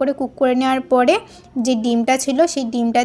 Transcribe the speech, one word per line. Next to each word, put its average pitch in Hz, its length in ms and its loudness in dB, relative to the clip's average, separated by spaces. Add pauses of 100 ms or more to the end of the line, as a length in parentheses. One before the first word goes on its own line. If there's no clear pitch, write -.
করে 277 180 0
কুক 254 220 -6
করে 254 200 2
নেওয়ার 262 200 0 (120)
পরে 254 220 4 (500)
যে 254 80 0 (120)
ডিমটা 233 300 0 (100)
ছিল 269 140 -2 (140)
সেই 269 200 -4
ডিমটা 233 320 0